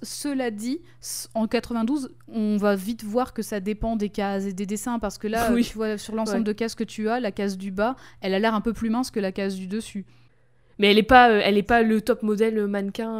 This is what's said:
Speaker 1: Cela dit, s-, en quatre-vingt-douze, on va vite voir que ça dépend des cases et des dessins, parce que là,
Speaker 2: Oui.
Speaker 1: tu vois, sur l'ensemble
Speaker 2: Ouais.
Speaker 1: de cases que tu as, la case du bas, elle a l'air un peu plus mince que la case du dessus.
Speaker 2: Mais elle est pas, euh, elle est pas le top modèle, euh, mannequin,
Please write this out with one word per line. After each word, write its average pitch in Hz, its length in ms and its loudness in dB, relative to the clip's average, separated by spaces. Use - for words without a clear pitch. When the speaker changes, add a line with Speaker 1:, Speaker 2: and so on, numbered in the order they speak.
Speaker 1:
Cela 262 480 -6
dit, 240 320 -6
s-, - 320 -12
en 226 140 0
quatre-vingt-douze, 233 640 -2
on 214 300 0
va 202 180 2
vite 214 280 -6
voir 247 280 -2
que - 80 -8
ça 208 200 -6
dépend 214 360 -4
des 208 140 -2
cases 196 340 -2
et 202 80 -4
des 196 140 -6
dessins, 226 320 -4
parce 202 180 -6
que 214 120 -8
là, 226 260 0
Speaker 2:
Oui. 240 100 2
Speaker 1:
tu - 120 -12
vois, 214 200 -4
sur 208 180 -10
l'ensemble 220 120 -2
Speaker 2:
Ouais. 220 160 0
Speaker 1:
de 208 100 -2
cases 220 220 -4
que - 80 -6
tu 214 260 -6
as, 240 120 -2
la 208 100 -4
case 202 260 -4
du 190 140 -8
bas, 208 240 -2
elle 190 140 -2
a 196 60 2
l'air 220 120 2
un 208 80 0
peu 226 120 -2
plus 220 180 -4
mince 247 220 -2
que 226 80 -4
la 190 100 -2
case 196 240 -4
du 190 140 -10
dessus. 208 360 -8
Speaker 2:
Mais 202 100 6
elle 202 80 8
est 208 60 6
pas, 247 260 10
euh, 208 140 6
elle 208 120 4
est 202 60 4
pas 233 200 4
le 220 180 4
top 220 240 0
modèle, 214 340 0
euh, 208 80 -2
mannequin, 202 540 -6